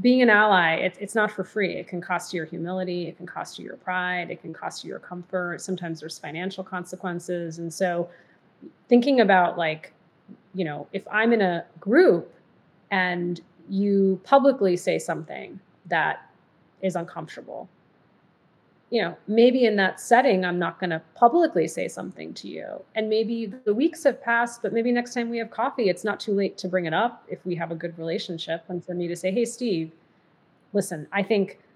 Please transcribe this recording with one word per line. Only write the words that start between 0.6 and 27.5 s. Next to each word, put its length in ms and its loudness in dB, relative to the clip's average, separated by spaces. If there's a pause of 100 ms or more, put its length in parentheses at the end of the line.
it's, 220 -2
it's 160 -10
not 160 2
for 140 -8
free. 320 -4
It 100 -10
can 140 -8
cost 320 -6
you 60 -4
your 80 -6
humility. 600 -6
It 100 -14
can 80 -16
cost 320 -12
you 80 -14
your 100 -14
pride. 540 -4
It 100 -12
can 140 -14
cost 300 -12
you 40 -14
your 120 -12
comfort. 600 -8
Sometimes 400 -8
there's 180 -14
financial 460 -10
consequences. 960 -8
And 140 -10
so 360 -2 (800)
thinking 320 6
about, 380 6
like, 340 -4 (600)
you 100 -4
know, 280 -6
if 180 -8
I'm 220 2
in 80 4
a 240 0 (160)
group 540 4 (560)
and 500 -2 (300)
you 540 2
publicly 520 4
say 220 -2
something 600 -8 (280)
that 420 -2 (540)
is 140 -2
uncomfortable, 720 -10 (1200)
you 100 2
know, 160 -2 (100)
maybe 380 6
in 120 4
that 240 0
setting, 440 6
I'm 140 -2
not 220 -4
gonna 220 -4 (120)
publicly 520 6
say 220 -6
something 460 -12
to 140 -14
you. 340 -12 (120)
And 140 -2
maybe 380 0 (180)
the 80 2
weeks 320 0
have 160 2
passed, 400 -2
but 120 -4
maybe 200 2
next 220 -2
time 160 -4
we 80 -6
have 120 -6
coffee, 380 -2
it's 160 -2
not 160 -2
too 120 -4
late 260 0
to 100 -8
bring 160 0
it 100 -2
up 340 -2
if 180 -10
we 80 -2